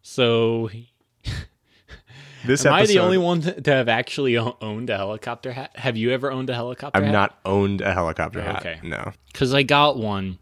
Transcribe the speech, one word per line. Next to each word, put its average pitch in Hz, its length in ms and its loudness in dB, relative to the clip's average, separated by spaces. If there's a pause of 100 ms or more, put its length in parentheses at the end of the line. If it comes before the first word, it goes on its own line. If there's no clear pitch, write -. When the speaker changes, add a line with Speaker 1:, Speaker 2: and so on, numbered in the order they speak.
Speaker 1:
So 117 640 2 (1800)
Speaker 2:
This 139 220 2
Speaker 1:
am 143 60 2
I 170 60 4
the 208 160 4
Speaker 2:
episode 185 100 6
Speaker 1:
only 185 140 4
one 175 240 2
to, 165 180 -4
to 131 100 0
have 131 180 4
actually 123 480 0
o-, 117 240 -2
owned 110 300 -8
a 101 60 0
helicopter 107 560 -8
hat? 131 240 -12
Have 123 200 -2
you 113 140 2
ever 131 220 -2
owned 131 180 -4
a 123 40 -2
helicopter 123 440 -4
Speaker 2:
I've 101 60 4
Speaker 1:
hat? 104 80 4
Speaker 2:
not 101 320 2
owned 98 360 2
a 98 140 0
helicopter 82 460 -2
Speaker 1:
Oh, - 20 -6
Speaker 2:
hat. - 140 -4 (100)
Speaker 1:
okay. 82 160 -8
Speaker 2:
No. 82 300 -8 (200)
Speaker 1:
'Cause 131 220 0
I 139 80 4
got 143 340 4
one 98 460 -4